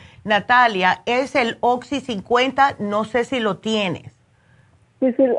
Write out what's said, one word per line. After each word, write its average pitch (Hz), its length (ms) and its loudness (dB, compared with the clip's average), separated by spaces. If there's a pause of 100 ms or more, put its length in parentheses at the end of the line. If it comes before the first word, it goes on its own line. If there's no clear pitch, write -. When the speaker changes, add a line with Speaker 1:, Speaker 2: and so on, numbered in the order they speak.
(240)
Speaker 1:
Natalia? 208 800 2
Es 254 300 -2
el 233 240 0
Oxy 247 400 -2
cincuenta, 254 800 0
no 208 240 -2
sé 240 200 -2
si 247 160 -4
lo 208 180 -2
tienes. 208 540 -4 (880)
Speaker 2:
Sí, 254 160 0
sí, 269 80 2 (160)